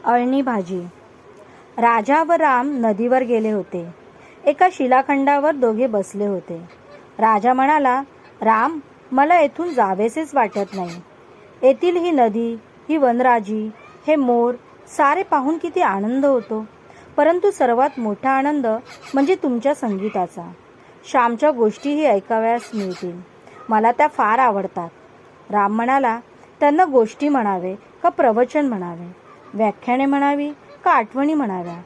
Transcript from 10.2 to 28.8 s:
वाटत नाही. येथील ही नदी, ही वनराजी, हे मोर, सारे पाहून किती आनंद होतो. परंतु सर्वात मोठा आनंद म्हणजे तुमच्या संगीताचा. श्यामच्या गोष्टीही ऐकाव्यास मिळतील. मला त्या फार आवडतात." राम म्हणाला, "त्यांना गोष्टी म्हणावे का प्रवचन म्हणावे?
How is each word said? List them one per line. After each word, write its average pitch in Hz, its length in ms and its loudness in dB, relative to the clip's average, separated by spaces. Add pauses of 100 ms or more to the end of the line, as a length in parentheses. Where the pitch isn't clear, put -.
वाटत 202 400 -2
नाही. 175 280 -8 (600)
येथील 339 340 2
ही 349 140 -2
नदी, 233 460 0 (320)
ही 311 80 0
वनराजी, 233 760 0 (360)
हे 311 100 4
मोर, 247 380 2 (340)
सारे 311 340 0
पाहून 302 360 -2
किती 349 220 -4
आनंद 254 460 0
होतो. 226 380 -2 (520)
परंतु 349 340 2
सर्वात 262 500 0
मोठा 220 300 -2
आनंद 269 360 0 (480)
म्हणजे 285 200 2
तुमच्या 277 400 -2
संगीताचा. 190 800 -6 (580)
श्यामच्या 240 400 2
गोष्टीही 277 540 -2
ऐकाव्यास 226 680 0
मिळतील. 180 460 -8 (480)
मला 226 240 2
त्या 285 140 2
फार 240 320 0
आवडतात." 196 520 -2 (600)
राम 208 260 0
म्हणाला, 240 440 0 (400)
"त्यांना 302 240 4
गोष्टी 269 440 0
म्हणावे 196 460 -2 (280)
का 339 60 2
प्रवचन 269 580 2
म्हणावे? 175 500 -8 (380)